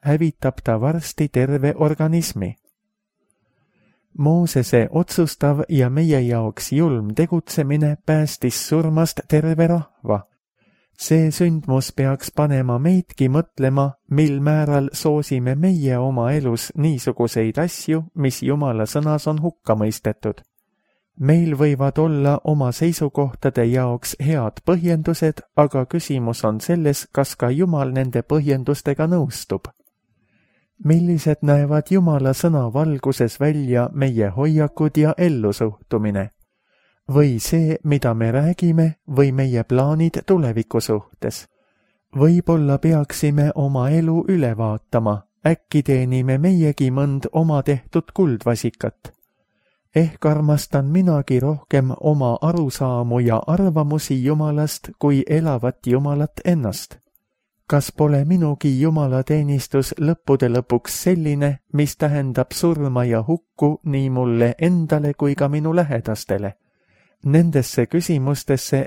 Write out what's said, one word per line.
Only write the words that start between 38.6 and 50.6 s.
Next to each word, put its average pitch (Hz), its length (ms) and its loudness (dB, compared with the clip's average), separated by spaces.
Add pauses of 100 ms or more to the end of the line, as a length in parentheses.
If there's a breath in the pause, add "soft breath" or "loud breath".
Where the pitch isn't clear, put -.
või 139 260 2
meie 131 320 0
plaanid 151 640 0
tuleviku 117 540 0
suhtes? - 640 -6 (720)
Võib-olla 156 600 4
peaksime 147 760 0
oma 135 360 0
elu 165 380 2
üle 143 280 0
vaatama, 107 640 -2 (260)
äkki 151 360 0
teenime 127 560 0
meiegi 151 520 2
mõnd 139 420 -2
oma 156 300 2
tehtud 143 520 -2
kuldvasikat. 117 1000 -2 (840)
Ehk 160 320 0
armastan 151 600 0